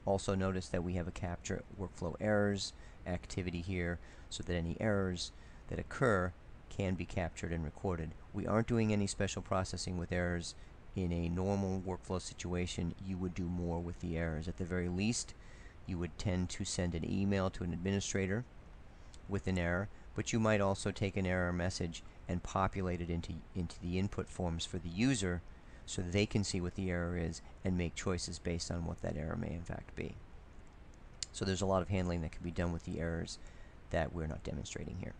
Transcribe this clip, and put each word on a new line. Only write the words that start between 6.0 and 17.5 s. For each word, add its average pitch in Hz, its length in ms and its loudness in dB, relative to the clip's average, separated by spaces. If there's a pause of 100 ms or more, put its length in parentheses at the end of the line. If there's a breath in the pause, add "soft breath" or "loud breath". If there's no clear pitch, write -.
can 92 260 0
be 87 100 -2
captured 85 480 -2
and 82 120 0
recorded. 82 460 -2 (220)
We 98 140 -2
aren't 104 220 4
doing 113 240 6
any 104 160 4
special 98 340 -2
processing 95 560 0
with 85 140 -2
errors. 87 420 0 (400 loud breath)
In 90 180 2
a 85 160 2
normal 95 560 2
workflow 92 360 -2
situation, 90 760 -2 (100)
you 95 120 -2
would 90 180 0
do 92 100 0
more 87 360 0
with 85 200 -6
the 85 160 -2
errors. 80 300 0
At 87 100 -4
the 92 80 -2
very 87 240 0
least, 98 460 2 (520 loud breath)
you 92 120 -2
would 82 180 -2
tend 90 340 2
to - 140 -4
send 90 300 0
an 80 140 0
email 98 420 4